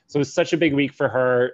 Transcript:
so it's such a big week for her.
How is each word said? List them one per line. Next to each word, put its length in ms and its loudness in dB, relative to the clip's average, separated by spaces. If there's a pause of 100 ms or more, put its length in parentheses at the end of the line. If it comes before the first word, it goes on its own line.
so 140 -4
it's 120 -4
such 200 -2
a 40 -2
big 180 2
week 180 0
for 160 -2
her. 460 0